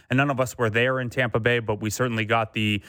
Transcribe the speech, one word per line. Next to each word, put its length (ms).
and 80
none 140
of 100
us 160
were 140
there 300
in 100
Tampa 280
Bay, 200
but 240
we 80
certainly 340
got 300
the, 340